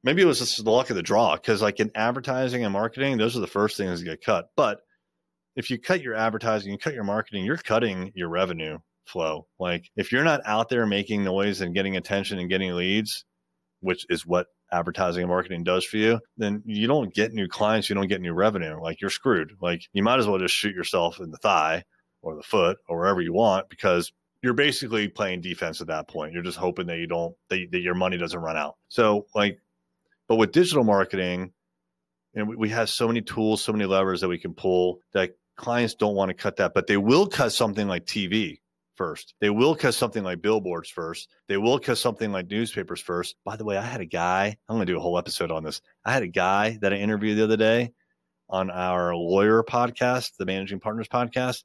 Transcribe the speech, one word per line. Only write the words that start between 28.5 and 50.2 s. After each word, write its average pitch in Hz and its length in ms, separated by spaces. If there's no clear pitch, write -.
out. 73 200
So, 104 460
like, 101 240
but 113 80
with - 160
digital 151 320
marketing, 92 680
you 107 80
know, 104 80
we, 113 60
we 110 120
have 110 220
so 120 160
many 117 160
tools, 110 400
so 110 100
many 104 140
levers 95 340
that 95 80
we 87 80
can 85 160
pull 90 480
that 92 160
clients 120 380
don't 104 200
wanna 98 200
cut 98 220
that, 90 180
but 95 120
they 101 120
will 131 280
cut 123 240
something 104 380
like 87 160
T 101 220
V 90 340
first. - 460
They 104 80
will 123 260
cut 135 200
something 113 280
like 90 200
billboards 92 480
first. - 400
They 98 80
will 120 220
cut 131 180
something 113 340
like 92 200
newspapers 104 500
first. 90 440
By 98 120
the 107 80
way, 101 140
I 104 40
had 120 200
a 85 40
guy, 92 480
I'm 110 60
gonna 110 100
do 87 140
a - 20
whole 87 160
episode 85 340
on 80 140
this. 76 160
I 117 80
had 131 100
a 90 60
guy 98 540
that 98 100
I 101 40
interviewed 104 420
the 110 60
other 110 120
day 113 380
on 95 200
our 90 460
lawyer 98 460
podcast, 123 720